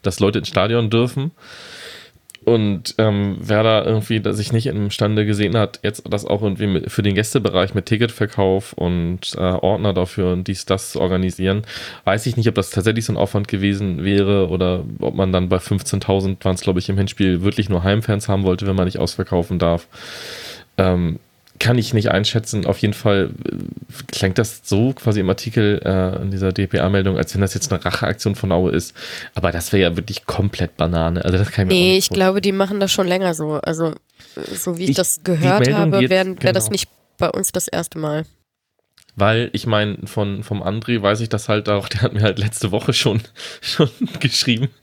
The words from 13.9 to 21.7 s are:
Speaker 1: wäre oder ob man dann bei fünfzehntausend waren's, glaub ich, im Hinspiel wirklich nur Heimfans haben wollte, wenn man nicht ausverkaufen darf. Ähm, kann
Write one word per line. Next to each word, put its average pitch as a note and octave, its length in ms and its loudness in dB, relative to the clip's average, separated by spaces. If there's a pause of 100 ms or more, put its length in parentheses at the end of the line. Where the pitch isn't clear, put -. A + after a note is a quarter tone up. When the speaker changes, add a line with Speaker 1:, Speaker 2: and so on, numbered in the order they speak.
Speaker 1:
wäre G2 460 4
oder F2+ 340 0 (180)
ob - 140 -2
man F#2 160 2
dann F#2 200 2
bei F#2 80 2
fünfzehntausend G2 840 0
waren's, F#2 200 0
glaub F#2 160 2
ich, - 100 -4
im G2 80 0
Hinspiel F#2+ 460 2
wirklich G2+ 260 0
nur F2 140 0
Heimfans G#2 460 0
haben G2 160 0
wollte, F#2 220 2
wenn F#2+ 100 2
man F#2 100 2
nicht F#2 120 -4
ausverkaufen F2 600 -2
darf. E2+ 280 0 (920)
Ähm, F2+ 400 2 (400)
kann B2 200 2